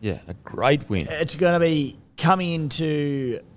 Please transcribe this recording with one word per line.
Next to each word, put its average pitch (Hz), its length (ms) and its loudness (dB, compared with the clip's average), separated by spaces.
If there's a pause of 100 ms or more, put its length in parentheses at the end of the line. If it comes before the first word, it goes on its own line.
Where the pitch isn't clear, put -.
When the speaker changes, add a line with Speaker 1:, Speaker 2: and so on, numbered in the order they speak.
Speaker 1:
Yeah, 95 260 -2
a 85 60 -10
great - 560 0
win. 95 200 0
Speaker 2:
It's 156 260 -4
gonna 175 240 4
be 156 380 2 (200)
coming 175 360 2
into 147 840 -2 (180)